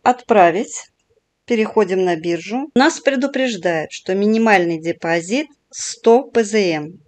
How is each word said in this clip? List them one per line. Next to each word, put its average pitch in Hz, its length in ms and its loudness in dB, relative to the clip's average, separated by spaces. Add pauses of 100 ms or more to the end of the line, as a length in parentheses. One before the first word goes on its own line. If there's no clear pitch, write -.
«Отправить». 214 880 2 (540)
Переходим 208 600 0
на 175 100 0
биржу. 175 600 -6
Нас 294 260 2
предупреждают, 247 880 -2
что - 240 -6
минимальный 202 640 2
депозит 170 680 -4 (220)
сто - 540 0
П 233 220 -2
З 202 260 0
М. 156 360 -8